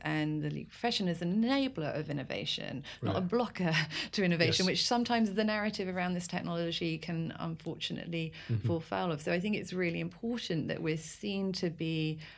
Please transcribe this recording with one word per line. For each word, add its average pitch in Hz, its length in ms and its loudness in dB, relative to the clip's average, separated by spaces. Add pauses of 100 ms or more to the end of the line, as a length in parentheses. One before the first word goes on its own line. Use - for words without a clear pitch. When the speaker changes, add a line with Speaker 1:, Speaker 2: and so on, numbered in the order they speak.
Speaker 1:
and 151 400 0
the 147 80 0
legal 147 200 -6
profession 233 360 0
as 170 160 0
an 175 220 2
enabler 262 520 0
of 147 140 -4
innovation, 143 720 -4 (180)
not - 160 0
a - 40 2
Speaker 2:
Right. 180 80 0
Speaker 1:
blocker 202 440 2 (200)
<laughs> - 200 -6
to 202 120 2
innovation, 170 400 6
Speaker 2:
Yes. 185 80 4
Speaker 1:
which - 160 2
sometimes 233 460 4
the 214 100 4
narrative 208 500 0
around 180 200 2
this 180 120 -2
technology 170 720 0
can 165 400 -2
unfortunately 165 920 -4 (160)
Speaker 2:
Mm-hmm. 117 180 0
Speaker 1:
fall 165 140 2
foul 185 320 0
of. 156 100 -2
So 170 100 0
I 175 60 4
think 208 180 0
it's 180 160 -4
really 175 280 0
important 180 680 -2
that 165 140 -2
we're 160 140 2
seen 196 560 -2
to 185 180 0
be 160 480 0 (200)